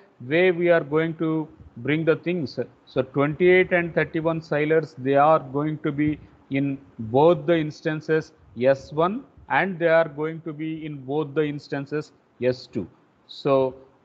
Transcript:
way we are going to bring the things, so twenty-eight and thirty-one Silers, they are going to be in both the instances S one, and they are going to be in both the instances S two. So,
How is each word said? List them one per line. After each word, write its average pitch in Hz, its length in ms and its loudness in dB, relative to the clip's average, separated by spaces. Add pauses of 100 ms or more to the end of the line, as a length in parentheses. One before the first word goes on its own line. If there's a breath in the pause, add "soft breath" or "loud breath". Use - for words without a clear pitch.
(260 loud breath)
way 175 240 4
we 175 200 0
are 170 100 6
going 156 360 -2
to 160 320 -2 (300)
bring 143 260 -2
the 156 120 4
things, 170 420 -6 (280)
so - 160 -2
twenty-eight 180 720 2
and 170 220 0
thirty-one 160 480 -2
Silers, 156 560 0
they 135 180 0
are 151 220 6
going 147 400 -4
to 151 140 -4
be 151 260 -2 (320 loud breath)
in 139 280 -2 (200)
both 147 480 2
the 170 100 2
instances 156 760 -4 (280)
S 135 320 0
one, 180 320 -2 (240)
and 165 300 0
they 170 100 0
are 165 200 4
going 151 340 -8
to 165 100 -10
be 156 320 -10
in 151 140 -10
both 139 360 -6
the 156 100 2
instances 147 680 -8 (300)
S 127 240 -2
two. 98 200 -8 (420)
So, 135 480 0 (280)